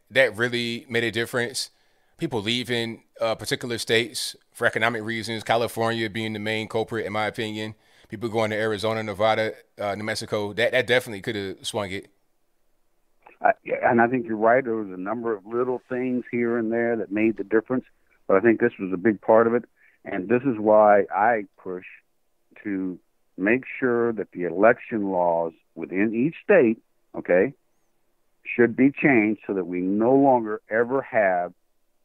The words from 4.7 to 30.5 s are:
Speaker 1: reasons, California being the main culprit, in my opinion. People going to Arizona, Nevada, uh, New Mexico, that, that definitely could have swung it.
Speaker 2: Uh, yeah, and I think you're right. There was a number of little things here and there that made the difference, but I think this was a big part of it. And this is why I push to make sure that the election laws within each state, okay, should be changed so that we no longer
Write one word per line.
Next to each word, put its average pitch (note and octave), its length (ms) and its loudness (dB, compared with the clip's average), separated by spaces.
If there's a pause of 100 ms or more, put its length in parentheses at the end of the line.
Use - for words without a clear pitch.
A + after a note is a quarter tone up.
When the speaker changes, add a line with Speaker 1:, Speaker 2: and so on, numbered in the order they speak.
Speaker 1:
reasons, A2+ 400 -6
California A2+ 640 0
being A2 240 -4
the G#2+ 60 -6
main A2 280 -4
culprit, A2 380 -4
in F#2+ 80 -6
my G#2+ 140 -2
opinion. G#2+ 480 -6 (340)
People A2 220 -6
going A2 200 0
to G#2+ 60 -2
Arizona, A2 460 -2
Nevada, A2 500 0 (260)
uh, G#2 160 -2
New G#2 100 -8
Mexico, G#2+ 500 -6
that, A2 180 0
that B2 140 0
definitely A#2+ 340 0
could G#2+ 160 -6
have G2 300 -8
swung G#2 240 -6
it. F#2+ 180 -10 (1300)
Speaker 2:
Uh, - 100 4 (100)
yeah, - 280 -2
and A#2+ 100 4
I A#2 60 6
think A#2+ 200 -2
you're A2 120 -4
right. A#2 260 4
There A2+ 100 -4
was G#2+ 140 -6
a F#2 80 -12
number A2 400 -6
of F#2+ 80 -14
little A#2+ 420 -2
things B2 440 -4
here A#2+ 260 -2
and A2+ 160 -2
there A#2 240 0
that F#2+ 160 -6
made G#2+ 240 0
the G2+ 80 -6
difference, A2+ 400 0 (420)
but G2 120 4
I - 20 4
think A2 180 6
this A#2+ 200 2
was F#2+ 120 -4
a F#2 60 -4
big G2 240 0
part A2+ 260 6
of A#2 60 0
it. A#2+ 120 0 (380)
And F#2+ 280 -6
this B2 140 2
is B2 140 0
why G#2+ 440 8 (120)
I G#2+ 300 2 (140)
push F#2 260 -10 (800)
to F#2+ 360 -4 (380)
make A2+ 280 2 (140)
sure A#2+ 360 0
that G2 180 -8
the F2+ 120 -6
election G2+ 640 2
laws E2+ 420 0 (220)
within F#2 400 -2
each C3+ 280 0
state, C3+ 380 4 (340)
okay, G2 380 2 (1040)
should A#2+ 180 4
be C3 160 4
changed A2 560 2
so A2 60 -4
that F#2 140 -2
we F2+ 160 -4
no G#2+ 320 2
longer B2 560 2